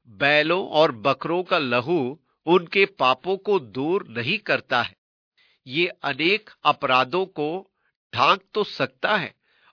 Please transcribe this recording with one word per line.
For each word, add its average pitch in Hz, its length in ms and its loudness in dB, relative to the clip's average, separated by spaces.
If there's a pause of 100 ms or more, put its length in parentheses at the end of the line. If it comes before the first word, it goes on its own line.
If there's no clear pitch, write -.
बैलों 151 640 0
और 156 220 4
बकरों 139 520 -2
का 175 140 -2
लहू 131 640 -2 (260)
उनके 180 400 2
पापों 175 520 0
को 196 220 0
दूर 151 480 -4
नहीं 120 300 -4
करता 131 440 -2
है। 110 160 -8 (680)
ये 156 200 -2
अनेक 160 640 -2 (140)
अपराधों 131 640 0
को 170 460 -8 (440)
ढांक 156 260 4 (120)
तो 214 100 0
सकता - 540 -4
है 139 180 -6 (380)